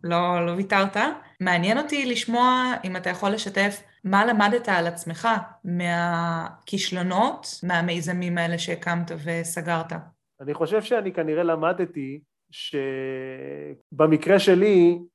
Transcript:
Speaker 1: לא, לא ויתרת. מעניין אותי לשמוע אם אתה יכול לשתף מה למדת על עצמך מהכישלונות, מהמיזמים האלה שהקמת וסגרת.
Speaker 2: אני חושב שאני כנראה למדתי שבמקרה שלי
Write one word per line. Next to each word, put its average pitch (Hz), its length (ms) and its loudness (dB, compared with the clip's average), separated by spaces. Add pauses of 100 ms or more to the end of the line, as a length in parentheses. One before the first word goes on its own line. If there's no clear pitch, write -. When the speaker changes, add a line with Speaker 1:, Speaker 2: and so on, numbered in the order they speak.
Speaker 1:
לא, 175 420 2
לא 170 40 -2
ויתרת. 196 460 0 (440)
מעניין 185 380 2
אותי 294 280 -2
לשמוע 254 680 2 (120)
אם 185 120 -6
אתה 180 140 -4
יכול 190 200 -2
לשתף 202 520 -2 (220)
מה 196 220 4
למדת 226 420 2
על 175 180 2
עצמך 170 420 -4 (360)
מהכישלונות, 175 1800 -2 (160)
מהמיזמים 175 760 -2
האלה 170 200 -2
שהקמת 170 520 -4 (140)
וסגרת. 165 680 -4 (480)
Speaker 2:
אני 143 140 -6
חושב 185 280 0
שאני 202 300 -2
כנראה 156 300 -2
למדתי 160 760 -2 (300)
שבמקרה 139 1900 0
שלי 185 600 6 (160)